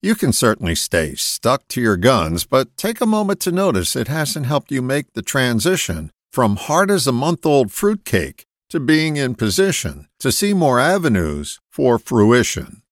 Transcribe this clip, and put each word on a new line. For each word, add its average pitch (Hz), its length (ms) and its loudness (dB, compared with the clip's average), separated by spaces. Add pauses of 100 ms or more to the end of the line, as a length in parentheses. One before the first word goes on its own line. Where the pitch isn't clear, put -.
You 214 120 0
can 147 160 0
certainly 98 420 0
stay 80 400 -2
stuck - 540 -4
to - 120 -6
your 110 160 2
guns, 87 480 2
but - 320 -2
take 220 240 -4
a 247 60 0
moment 214 360 0
to 180 100 -2
notice 170 420 0
it 117 140 -4
hasn't 147 380 -4
helped 143 260 -2
you 131 100 -2
make 139 300 -4
the 107 100 -8
transition 120 880 -2 (220)
from 127 240 2
hard 185 340 0
as 170 160 0
a 135 60 0
month-old 143 580 2
fruitcake 190 720 -2 (260)
to 165 100 -2
being 156 360 2
in 131 200 -2
position 104 720 -2 (100)
to 131 140 0
see 202 220 0
more 143 260 2
avenues 107 800 0 (100)
for 120 300 2
fruition. 117 920 2